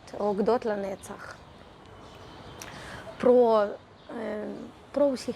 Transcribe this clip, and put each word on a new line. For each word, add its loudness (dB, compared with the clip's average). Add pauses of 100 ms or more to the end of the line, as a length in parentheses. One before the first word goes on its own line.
(200)
Огдот 2
Ланецах». -8 (1800)
Про, 6 (560)
е, -8 (480)
про 4
усіх, -2